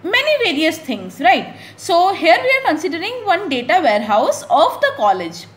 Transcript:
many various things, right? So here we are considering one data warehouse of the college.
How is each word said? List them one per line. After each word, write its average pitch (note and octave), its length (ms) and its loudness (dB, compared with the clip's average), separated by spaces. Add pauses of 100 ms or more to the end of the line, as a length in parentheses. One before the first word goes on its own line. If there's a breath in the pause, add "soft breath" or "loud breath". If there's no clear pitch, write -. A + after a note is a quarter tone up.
many C5 420 0
various D#4+ 340 0
things, G3 420 -10
right? D4 360 0 (200 loud breath)
So F#4 380 2
here E4 260 4
we C5 200 0
are C5 80 -2
considering F4+ 580 -4
one F#4 240 0
data B3+ 320 0
warehouse A3 600 0
of - 360 2
the C#5 160 0
college. F#3 500 -2 (100)